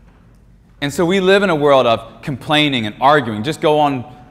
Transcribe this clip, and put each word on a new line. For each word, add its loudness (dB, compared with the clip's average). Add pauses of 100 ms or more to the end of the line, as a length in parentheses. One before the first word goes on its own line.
(800)
And -6
so -2
we 0
live 2
in 0
a 0
world 2
of -4
complaining -2
and -10
arguing. 2
Just -6
go 0
on, -2 (260)